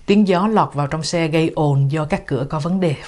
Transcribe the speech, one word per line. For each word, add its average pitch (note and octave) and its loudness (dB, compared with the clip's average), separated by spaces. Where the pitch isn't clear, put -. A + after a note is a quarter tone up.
tiếng G3+ 4
gió F#3+ 2
lọt F#3+ 2
vào C#3+ -2
trong D#3+ -4
xe E3 -2
gây D#3+ 0
ồn C#3 2
do D#3 -2
các F#3+ -4
cửa C3+ -2
có D#3 -4
vấn F3 -2
đề, E3 0